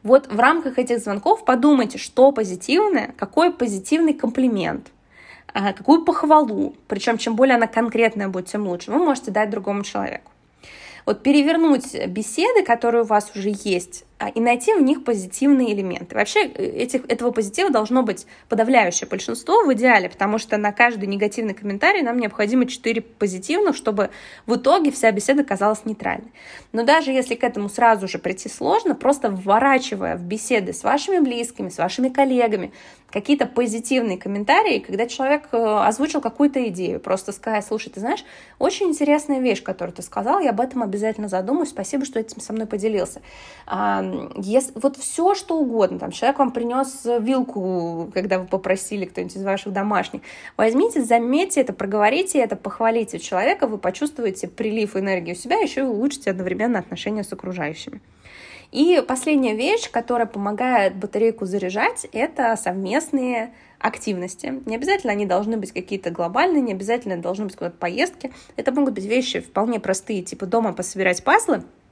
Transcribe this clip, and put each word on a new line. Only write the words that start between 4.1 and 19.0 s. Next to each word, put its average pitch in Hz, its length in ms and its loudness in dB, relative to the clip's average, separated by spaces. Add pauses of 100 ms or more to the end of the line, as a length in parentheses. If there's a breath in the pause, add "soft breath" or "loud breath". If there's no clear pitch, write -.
комплимент, 233 760 -2 (680 loud breath)
а, 196 200 -2
какую 320 300 4
похвалу, 294 720 4 (140)
причём 220 300 0
чем 226 180 -2
более 254 200 6
она 226 100 4
конкретная 226 640 0
будет, 185 180 -6
тем 208 200 -4
лучше, 175 240 -6
вы 254 80 0
можете 285 320 0
дать 208 200 0
другому 202 320 -4
человеку. - 500 -8 (720 loud breath)
Вот 214 180 -2
перевернуть 294 840 4
беседы, 339 580 0
которые 233 380 2
у 220 40 0
вас 208 280 0
уже 202 180 -2 (120)
есть, 175 400 -4 (140)
а, 208 100 -4
и 226 120 -4
найти 247 320 2
в 392 80 4
них 277 220 4
позитивные 233 720 2
элементы. 190 400 -6
Вообще, - 320 2
э, - 180 -6
этих, - 420 -2
этого 240 260 0
позитива 233 380 0
должно 247 340 2
быть 208 200 -4 (240 loud breath)
подавляющее 220 600 2